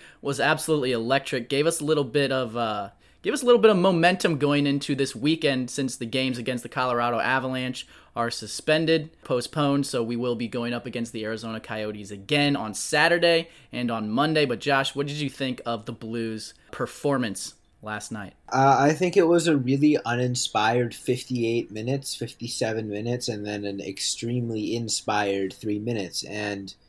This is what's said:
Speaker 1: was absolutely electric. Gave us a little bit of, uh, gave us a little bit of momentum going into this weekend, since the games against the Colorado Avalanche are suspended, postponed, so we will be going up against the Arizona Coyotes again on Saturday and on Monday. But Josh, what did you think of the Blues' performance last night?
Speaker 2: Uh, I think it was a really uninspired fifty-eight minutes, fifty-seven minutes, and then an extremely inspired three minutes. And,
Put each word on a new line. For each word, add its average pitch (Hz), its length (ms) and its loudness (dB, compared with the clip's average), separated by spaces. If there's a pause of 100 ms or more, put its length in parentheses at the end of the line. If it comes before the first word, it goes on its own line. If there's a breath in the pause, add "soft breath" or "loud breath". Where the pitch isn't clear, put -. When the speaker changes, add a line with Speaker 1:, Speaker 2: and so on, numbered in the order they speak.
(220 loud breath)
Speaker 1:
was 139 200 -2
absolutely 147 500 2
electric. 123 580 0
Gave 139 160 2
us 165 140 2
a 147 60 -4
little 147 180 2
bit 135 300 0
of, 120 240 -2
uh, 104 320 -2 (340 soft breath)
gave 220 100 0
us 277 80 -2
a 254 40 -4
little 240 160 8
bit 220 100 10
of 190 60 4
momentum 175 600 4
going 143 300 2
into 143 260 -2
this 135 220 -2
weekend, 135 560 0
since 135 240 -4
the 123 100 -8
games 127 320 -2
against 123 240 -4
the 120 80 -10
Colorado 120 500 0
Avalanche 127 680 -2 (280 loud breath)
are 117 140 0
suspended, 156 800 0 (140)
postponed, 139 640 0
so 123 160 -2
we 117 140 -2
will 123 180 -2
be 113 140 -4
going 120 240 -4
up 123 120 -6
against 117 280 -6
the 107 100 -6
Arizona 110 380 -6
Coyotes 107 500 -8
again 143 460 0
on 107 160 -6
Saturday 165 720 2 (240 loud breath)
and 123 180 -4
on 110 220 -4
Monday. 151 340 2
But 117 140 -2
Josh, 135 340 0
what 143 140 -2
did 143 80 -6
you 147 140 -4
think 127 360 -4
of 117 200 -4
the 120 80 -8
Blues' 113 600 -6 (180 soft breath)
performance 127 840 -2 (260)
last 107 300 -8
night? 104 220 -8 (180)
Speaker 2:
Uh, 135 260 6
I 143 140 6
think 165 240 0
it 185 100 8
was 170 220 4
a 160 80 6
really 139 480 4
uninspired 120 880 0
fifty-eight 120 800 -2
minutes, 123 420 -4
fifty-seven 113 760 -4
minutes, 120 400 -4
and 104 160 -6
then 104 180 -4
an 98 160 -4
extremely 113 960 -4
inspired 104 800 -2
three 104 260 -4
minutes. 107 460 -6
And, 101 480 -6 (160)